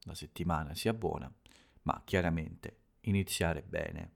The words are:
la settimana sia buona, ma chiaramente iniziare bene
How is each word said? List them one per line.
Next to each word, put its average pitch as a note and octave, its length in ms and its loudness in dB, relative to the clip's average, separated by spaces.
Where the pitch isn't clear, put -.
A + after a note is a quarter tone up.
la - 140 -10
settimana D#2 600 -2
sia A2 180 2
buona, F2 400 -2
ma - 180 -2
chiaramente E2 720 0
iniziare F2+ 600 2
bene E2 540 -4